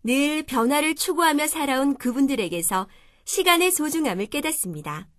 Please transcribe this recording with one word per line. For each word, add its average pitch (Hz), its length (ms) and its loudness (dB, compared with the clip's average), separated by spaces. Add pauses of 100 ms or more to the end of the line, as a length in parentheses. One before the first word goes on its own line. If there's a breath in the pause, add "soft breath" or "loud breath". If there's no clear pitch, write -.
늘 285 400 2
변화를 285 500 2
추구하며 311 540 0
살아온 277 480 0
그분들에게서 214 920 0 (360 soft breath)
시간의 359 480 2
소중함을 294 540 -2
깨닫습니다. 160 840 -6 (100)